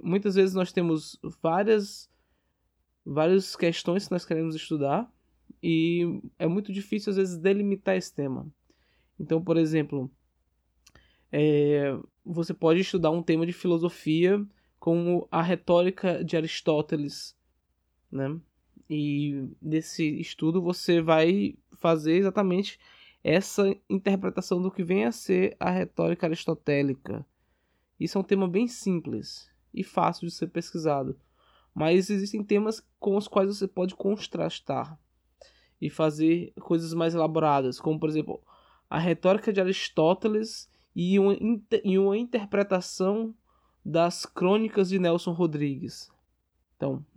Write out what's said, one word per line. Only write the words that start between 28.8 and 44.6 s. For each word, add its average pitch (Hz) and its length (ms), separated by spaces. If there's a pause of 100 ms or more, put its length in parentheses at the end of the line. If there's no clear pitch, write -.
e 190 120
fácil 175 420
de 170 80
ser - 140
pesquisado, 151 720 (520)
mas 180 380
existem 202 340
temas 214 400 (160)
com 196 160
os 202 120
quais 196 280
você 202 120
pode 185 260
contrastar 165 1080 (800)
e 156 80
fazer 160 720
coisas 165 360
mais 165 180
elaboradas, 156 640
como, 156 200
por 156 100
exemplo, 156 320 (480)
a - 80
retórica 180 560
de 190 80
Aristóteles 190 1080 (280)
e 180 240
uma 196 160
inte-, 214 500
e 190 140
uma 196 180
interpretação 208 1160 (500)
das 165 400
crônicas 202 640